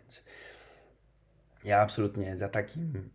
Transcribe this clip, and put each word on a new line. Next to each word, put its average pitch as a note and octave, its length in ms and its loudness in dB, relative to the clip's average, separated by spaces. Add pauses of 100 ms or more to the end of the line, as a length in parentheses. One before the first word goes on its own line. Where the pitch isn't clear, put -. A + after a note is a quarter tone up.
więc - 220 -20 (1400)
ja G#2 180 6
absolutnie G2+ 560 0
za G2 120 -4
takim, A#2 640 -4